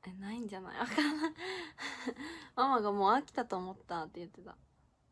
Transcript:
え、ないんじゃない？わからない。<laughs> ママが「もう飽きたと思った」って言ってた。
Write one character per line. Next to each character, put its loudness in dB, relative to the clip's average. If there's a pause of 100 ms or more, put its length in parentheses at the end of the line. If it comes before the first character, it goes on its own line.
え、 -10
な -8
い -6
ん -4
じ -8
ゃ -8
な -10
い？ -8
わ 4
か -2
ら 4
な 0
い。 -2
<laughs> -8
マ 4
マ 6
が 4
「も 6
う 10
飽 6
き -12
た 0
と -2
思 -6
っ -14
た」 -4
っ -14
て -12
言 -10
っ -20
て -20
た。 -16 (560)